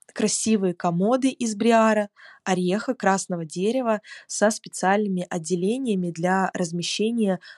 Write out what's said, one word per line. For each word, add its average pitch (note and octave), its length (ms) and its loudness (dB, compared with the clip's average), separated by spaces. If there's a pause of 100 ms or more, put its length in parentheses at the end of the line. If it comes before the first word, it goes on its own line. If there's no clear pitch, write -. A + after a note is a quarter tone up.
(140)
красивые G3+ 600 0
комоды G3+ 560 0
из A3+ 260 -4
бриара, A3 540 4 (360)
ореха, F#3 500 0
красного F#3+ 500 0
дерева G#3+ 560 -2 (260)
со G#3+ 240 2
специальными G3 760 -2
отделениями F#3 840 -2
для F3+ 440 0
размещения F#3+ 840 0 (180)